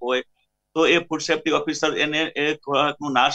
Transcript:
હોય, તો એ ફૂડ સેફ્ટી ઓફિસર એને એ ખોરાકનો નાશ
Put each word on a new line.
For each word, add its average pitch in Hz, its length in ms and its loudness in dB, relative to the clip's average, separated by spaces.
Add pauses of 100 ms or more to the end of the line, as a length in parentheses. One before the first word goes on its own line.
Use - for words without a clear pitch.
હોય, 127 200 0 (520)
તો 160 120 4
એ 170 120 6
ફૂડ 165 220 -4
સેફ્ટી 160 300 -2
ઓફિસર 151 480 -2
એને 151 200 -2
એ 151 360 -2
ખોરાકનો 143 540 -2
નાશ 135 260 2